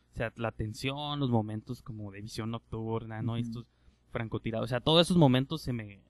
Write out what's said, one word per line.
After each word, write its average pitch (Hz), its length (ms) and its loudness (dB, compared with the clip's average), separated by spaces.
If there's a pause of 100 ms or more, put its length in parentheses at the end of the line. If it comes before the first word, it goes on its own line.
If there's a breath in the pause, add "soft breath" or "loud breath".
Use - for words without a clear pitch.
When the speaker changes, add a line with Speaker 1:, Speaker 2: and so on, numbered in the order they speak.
(140)
Speaker 1:
O - 40 -20
sea, 120 180 -4
la 113 160 -2
tensión, 139 720 -6
los 131 100 2
momentos 110 500 -2
como 104 300 -12
de 101 100 -12
visión 110 300 -6
nocturna, 113 720 -6
¿no? 120 100 -2
Speaker 2:
Ujú. 117 100 -2
Speaker 1:
Estos 117 240 -8 (460)
francotirados, 113 540 -4
o - 20 -4
sea, 120 140 0
todos 160 260 6
esos 185 80 2
momentos 135 460 6
se 139 100 -6
me, 104 380 -10